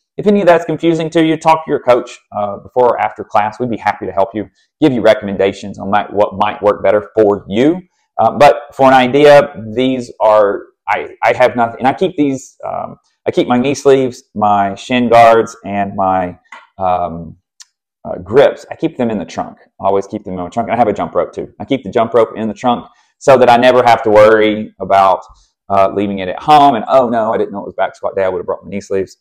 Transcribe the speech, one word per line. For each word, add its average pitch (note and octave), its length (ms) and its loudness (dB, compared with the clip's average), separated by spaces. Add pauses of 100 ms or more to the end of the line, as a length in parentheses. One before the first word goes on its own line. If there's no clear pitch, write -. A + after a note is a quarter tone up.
(160)
If E3 100 -10
any G3+ 140 2
of E3+ 60 -4
that's E3+ 180 2
confusing D#3+ 460 -2
to E3 140 2
you, D#3+ 120 0
talk D#3+ 280 0
to - 60 -10
your C#3+ 100 -2
coach, - 380 0 (180)
uh, G2+ 200 -4
before B2 380 0
or - 60 -4
after G#2+ 220 -6
class. G#2+ 380 -4
We'd B2 100 -4
be G#2+ 60 -6
happy G2+ 300 -6
to F2+ 60 -8
help F#2+ 220 -2
you, G#2 140 -10 (320)
give D3+ 120 2
you A#2+ 80 -2
recommendations G2 800 0
on F#2+ 120 -10
that, G2+ 220 -4
what G2 260 -2
might G#2 240 -4
work G2+ 200 0
better G#2 320 0
for G#2+ 340 2
you. C#3+ 320 0 (380)
Uh, A2+ 200 2
but D3 240 4 (100)
for C3+ 140 2
an C3 80 4
idea, C#3+ 600 4 (200)
these B2+ 460 -4
are, G#2 460 2 (220)
I, - 220 -6 (120)
I A#2+ 120 2
have - 220 0
nothing, A#2 240 -4
and B2 80 -2
I C#3 40 2
keep - 240 -4
these, C#3 400 -4 (100)
um, F2+ 300 -10 (300)
I - 40 0
keep - 180 0
my B2 100 0
knee C3+ 160 -2
sleeves, C3+ 500 0 (100)
my G2+ 400 0
shin B2 340 -2
guards, A2+ 560 4
and G2+ 320 -6
my, F#2 420 -2 (400)
um, F2 580 -6 (680)
uh, - 140 -10
grips. A2 500 0
I - 60 -16
keep D#3 220 -6
them A#2+ 140 -4
in G#2+ 80 -6
the E2 60 -8
trunk. - 340 -12 (220)
I G2 60 -6
always G2 220 -2
keep G#2+ 160 -12
them F#2 120 -10
in F2+ 60 -8
the F2 80 -10
trunk. A2+ 180 -6
And G2+ 60 -4
I - 20 -2
have A2+ 120 2
a G2+ 40 0
jump F2 220 -8
rope E2 180 -4
too. - 280 -12
I - 40 -12
keep C3+ 200 -6
the F#2+ 60 -12
jump A2+ 240 -2
rope A2+ 200 2
in A2 140 -6
the G2+ 60 -8
trunk A#2+ 340 -4 (300)
so C3 200 4
that B2 100 4
I A#2+ 80 6
never B2 280 4
have A#2 180 4
to A2 80 -2
worry G#2+ 720 4
about, G2 440 2 (440)
uh, G2 260 2
leaving G2 240 -4
it F#2 80 -8
at - 160 -8
home C#3+ 320 4
and, G#2+ 140 -6
"Oh B2+ 200 2
no, A2+ 240 -2
I G2 60 -2
didn't G2+ 140 -4
know G2+ 80 -12
it F2 60 -14
was F2+ 80 -14
back F#2 200 -4
squat F#2+ 220 -10
day. F#2+ 80 0
I F#2+ 40 -2
would F#2 120 -6
have - 60 -12
brought - 180 -8
my E2 60 -20
knee G2 100 -10
sleeves." F#2+ 400 -8